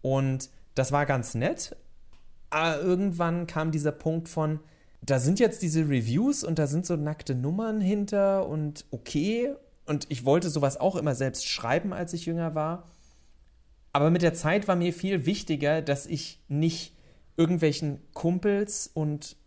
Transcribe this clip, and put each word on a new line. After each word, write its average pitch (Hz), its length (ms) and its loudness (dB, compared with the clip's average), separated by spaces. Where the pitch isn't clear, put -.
Und 135 480 0
das 131 160 2
war 143 140 4
ganz 135 300 0
nett. 139 400 -2
Aber 156 300 2
irgendwann 175 680 0
kam 160 260 -2
dieser 151 200 0
Punkt 165 380 -4
von, 156 320 -2
da 135 180 2
sind 156 200 2
jetzt 220 220 4
diese 160 200 2
Reviews 143 640 2
und 160 160 0
da 156 60 2
sind 156 200 -2
so 175 100 0
nackte 151 400 -4
Nummern 208 460 -2
hinter 196 680 2
und 151 440 -4
okay. 220 600 -2
Und 147 240 -2
ich 123 140 -6
wollte 165 260 4
sowas 139 300 0
auch 185 160 2
immer 151 180 0
selbst 131 340 -4
schreiben, 165 460 0
als 175 200 -6
ich 170 120 -8
jünger 165 300 -4
war. 160 300 -4
Aber 147 200 4
mit 175 100 4
der 165 120 4
Zeit 175 340 0
war 190 80 4
mir 175 180 0
viel 185 320 -2
wichtiger, 156 560 0
dass 143 240 -2
ich - 420 -8
nicht 160 480 0
irgendwelchen 160 640 0
Kumpels 202 800 0
und 151 420 -4